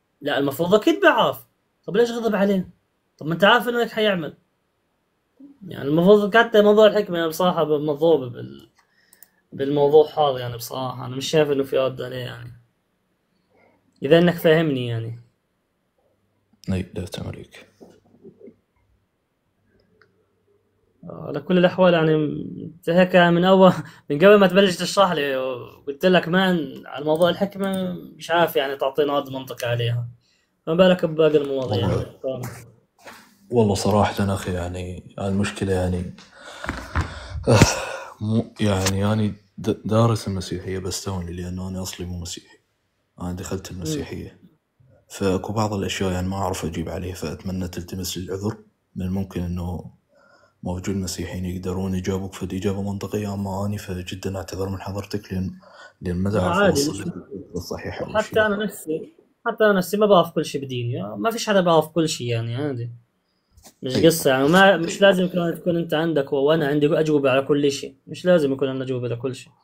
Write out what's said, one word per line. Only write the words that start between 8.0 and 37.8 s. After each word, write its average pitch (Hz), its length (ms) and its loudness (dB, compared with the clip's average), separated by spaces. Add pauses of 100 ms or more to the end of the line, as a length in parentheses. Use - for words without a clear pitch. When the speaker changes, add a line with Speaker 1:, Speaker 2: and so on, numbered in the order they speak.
Speaker 1:
بال-، 127 480 -14 (840)
بالموضوع 143 680 4
هذا، 139 200 0
يعني 120 180 -8
بصراحة 127 480 -8
أنا 127 100 -10
مش 135 140 -6
شايف 151 220 2
إنه 135 120 0
في 135 140 -4
رد 131 240 -2
عليه، 127 160 -10
يعني. 120 340 -12 (1500)
إذا 143 140 6
إنك 170 180 4
فاهمني، 156 520 2
يعني. 117 320 -8 (1500)
Speaker 2:
أي، 92 220 -6
لا، 90 100 -8
تمام 92 240 -12
عليك. - 380 -18 (3500)
Speaker 1:
على 139 300 -10
كل 180 180 0
الأحوال، 180 360 4
يعني، 160 220 2 (480)
أنت - 260 -10
هيك 180 260 4
من 175 300 4
أول، 190 280 8 (360)
من 143 80 -2
قبل 196 180 8
ما 196 120 6
تبلش 185 300 4
تشرح 180 340 2
لي، 143 240 -2 (520)
قلت 139 180 -2
لك: 175 220 4
مان، 175 580 0
على 139 200 -10
موضوع 165 240 4
الحكمة 190 640 -4
مش - 380 -14
عارف، 165 240 0
يعني، 139 200 -2
تعطينا 143 440 0
رد 135 100 -6
منطقي 127 380 -10
عليها. 120 400 -2 (580)
فما 160 100 -2
بالك 180 300 6
بباقي 156 320 4
المواضيع، 135 500 -2
Speaker 2:
والله، - 160 0
Speaker 1:
يعني. - 200 -14
طبعًا. 131 180 -6 (1120)
Speaker 2:
والله 107 240 4
صراحة 98 580 0
أخي، 95 200 -4
يعني، 90 640 -8
المشكلة، 98 540 -2
يعني، 90 420 -2 (1300)
آه، 113 120 6 (600)